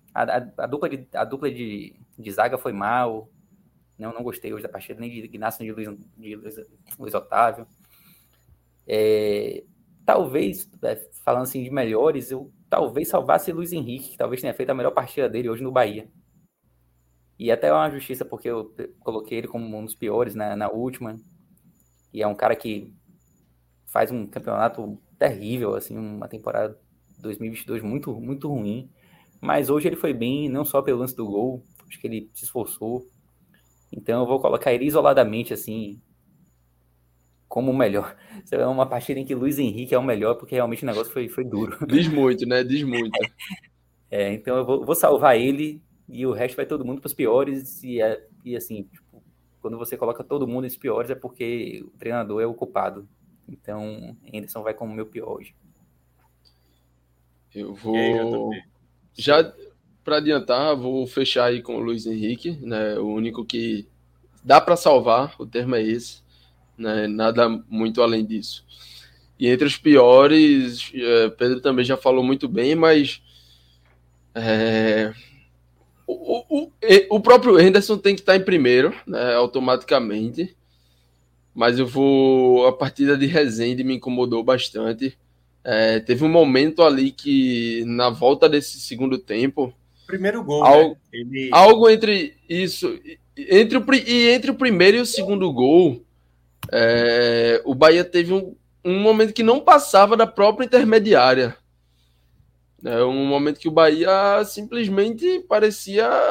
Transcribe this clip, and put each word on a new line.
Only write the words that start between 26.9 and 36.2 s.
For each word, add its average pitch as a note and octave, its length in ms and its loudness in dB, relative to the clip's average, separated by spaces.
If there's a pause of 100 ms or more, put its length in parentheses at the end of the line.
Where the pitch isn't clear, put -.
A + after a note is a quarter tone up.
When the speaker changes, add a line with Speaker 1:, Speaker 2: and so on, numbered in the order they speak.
Speaker 1:
dois G#2+ 180 -14
mil A2+ 140 -12
e - 20 -16
vinte A2+ 100 -18
e - 40 -18
dois A2+ 160 -10
muito, C3 380 -10
muito C#3 260 -12
ruim. B2 420 -10 (520)
Mas D3 280 -2
hoje D3+ 200 -2
ele D#3+ 80 -6
foi D#3 160 -4
bem, B2+ 340 -6
não C3+ 160 -6
só C#3 180 -4
pelo C3+ 180 -4
lance B2+ 140 -8
do A#2 140 -10
gol, B2 340 -6 (240)
acho - 140 -20
que - 80 -12
ele A2 260 -12
se - 120 -20
esforçou. A#2 600 -10 (840)
Então A#2 300 -6
eu B2 40 -2
vou C3+ 140 -2
colocar - 320 -2
ele B2 140 -2
isoladamente, C3+ 680 0
assim, G#2+ 480 -12 (1500)